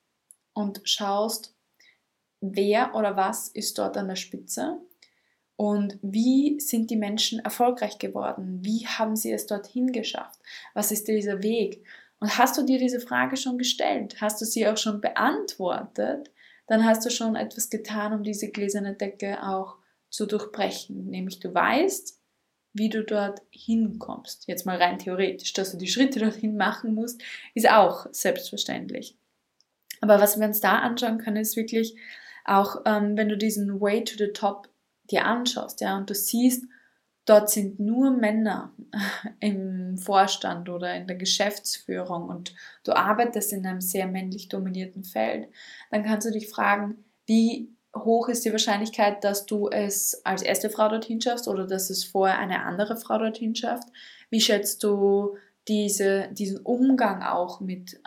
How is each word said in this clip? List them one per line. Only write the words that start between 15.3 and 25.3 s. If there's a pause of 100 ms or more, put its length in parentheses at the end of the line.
Dann
hast
du
schon
etwas
getan,
um
diese
gläserne
Decke
auch (340)
zu
durchbrechen.
Nämlich
du
weißt, (540)
wie
du
dort
hinkommst.
Jetzt
mal
rein
theoretisch,